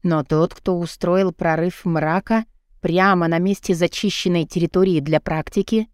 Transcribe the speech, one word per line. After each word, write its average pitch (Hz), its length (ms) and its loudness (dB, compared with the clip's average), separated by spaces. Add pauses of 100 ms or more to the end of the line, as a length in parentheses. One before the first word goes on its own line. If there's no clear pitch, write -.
Но 160 200 2
тот, 156 300 0
кто 180 240 -2
устроил 175 540 0
прорыв 165 540 -2
мрака 175 580 0 (380)
прямо 180 480 2
на 170 100 2
месте 190 340 0
зачищенной 175 720 -2
территории 180 540 0
для 151 220 0
практики 202 720 -4